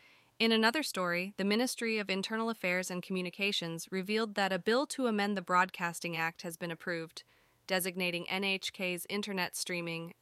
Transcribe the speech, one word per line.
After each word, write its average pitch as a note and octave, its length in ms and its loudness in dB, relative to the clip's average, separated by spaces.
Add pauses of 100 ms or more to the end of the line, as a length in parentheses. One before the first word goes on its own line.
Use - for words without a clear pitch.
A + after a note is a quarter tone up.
(400)
In A3+ 120 4
another A3+ 300 4
story, F3+ 560 0
the F#3+ 80 2
Ministry A3 540 2
of G3+ 100 -4
Internal A3 400 -2
Affairs F#3 400 0
and F3+ 140 -4
Communications F3+ 880 -2
revealed G#3 420 0
that G3 180 2
a F#3+ 60 4
bill A#3 300 2
to - 180 0
amend G#3 320 2
the F#3 60 -2
Broadcasting F3+ 720 2
Act E3 240 -2
has E3+ 160 -8
been E3+ 140 -4
approved, E3 500 -6 (460)
designating F3+ 600 0
N F#3+ 160 0
H F#3+ 300 0
K's F3+ 360 -2
internet G3 460 -2
streaming E3+ 680 -4